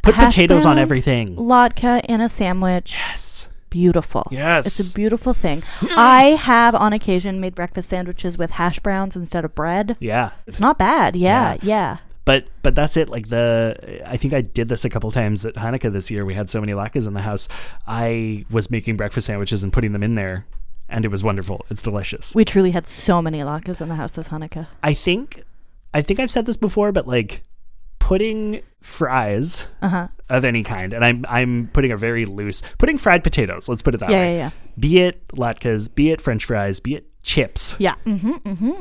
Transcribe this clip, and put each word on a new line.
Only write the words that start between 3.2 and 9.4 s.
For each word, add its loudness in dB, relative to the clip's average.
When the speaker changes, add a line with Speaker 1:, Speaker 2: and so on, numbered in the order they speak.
Speaker 2:
Beautiful. 2
Speaker 1:
Yes. 0
Speaker 2:
It's -2
a -10
beautiful 0
thing. 2
Speaker 1:
Yes. -4
Speaker 2:
I 10
have 6
on 4
occasion 0
made -6
breakfast -6
sandwiches -4
with -2
hash 0
browns -2
instead -4